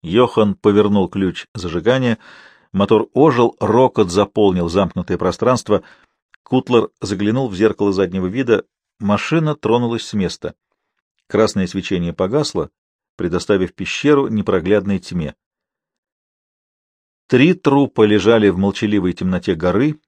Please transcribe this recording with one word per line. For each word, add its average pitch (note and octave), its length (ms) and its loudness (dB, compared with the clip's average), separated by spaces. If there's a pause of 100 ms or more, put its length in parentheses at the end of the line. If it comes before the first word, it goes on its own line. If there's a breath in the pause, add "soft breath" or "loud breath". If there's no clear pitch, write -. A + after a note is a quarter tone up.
Йохан A2 520 2
повернул G2+ 540 2
ключ F#2+ 460 -4
зажигания, G#2+ 640 -2 (540 loud breath)
мотор G2+ 420 2
ожил, B2 460 2
рокот G#2+ 500 2
заполнил F#2 580 0
замкнутое F2+ 480 -2
пространство. G2+ 680 -2 (600 soft breath)
Кутлер B2 480 0 (100)
заглянул G#2 480 -4
в F#2+ 80 -10
зеркало G2+ 360 0
заднего F#2 340 -2
вида. A2+ 380 -2 (360)
Машина D3+ 560 -2
тронулась A#2 500 -2
с - 60 -12
места. F2+ 420 -6 (720)
Красное G#2 400 0
свечение F2 460 -6
погасло, F#2+ 580 -4 (460)
предоставив F2+ 580 -2
пещеру C#3 540 0
непроглядной G2 680 -2
тьме. E2+ 360 -8 (1900)
Три C#3+ 260 4
трупа C#3 500 2
лежали G#2 460 4
в F2 80 -4
молчаливой G2 540 0
темноте F2+ 440 -4
горы G2+ 520 0